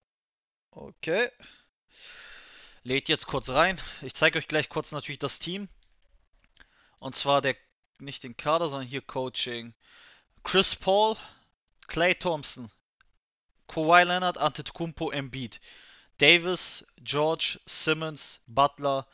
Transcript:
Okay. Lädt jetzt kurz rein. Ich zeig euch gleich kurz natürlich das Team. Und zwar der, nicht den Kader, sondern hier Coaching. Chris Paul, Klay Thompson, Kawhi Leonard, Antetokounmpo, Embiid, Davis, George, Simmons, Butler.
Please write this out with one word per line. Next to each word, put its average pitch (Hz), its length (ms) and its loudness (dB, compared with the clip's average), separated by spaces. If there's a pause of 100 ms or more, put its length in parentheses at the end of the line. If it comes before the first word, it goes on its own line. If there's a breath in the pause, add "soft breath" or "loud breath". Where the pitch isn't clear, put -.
(720)
Okay. - 580 -4 (1600 loud breath)
Lädt 131 260 0
jetzt 147 160 0
kurz 135 240 -4
rein. 165 280 4 (220 loud breath)
Ich 170 140 -10
zeig 156 200 4
euch 156 140 -4
gleich 151 220 0
kurz - 220 -4
natürlich 143 260 -8
das - 220 -4
Team. 190 280 -8 (1300 soft breath)
Und 131 140 -8
zwar 139 240 2
der, 131 160 0 (420)
nicht 139 260 -14
den 233 120 -14
Kader, 160 320 0
sondern 139 180 -6
hier 127 140 -6
Coaching. 120 720 -6 (720 loud breath)
Chris - 320 0
Paul, 214 400 2 (680 loud breath)
Klay 175 280 2
Thompson, 143 560 -4 (1000)
Kawhi 165 340 6
Leonard, 180 340 0
Antetokounmpo, 151 720 -4
Embiid, 135 520 -8 (560 loud breath)
Davis, 170 680 6 (120)
George, 151 680 0
Simmons, - 840 -4
Butler. 135 680 2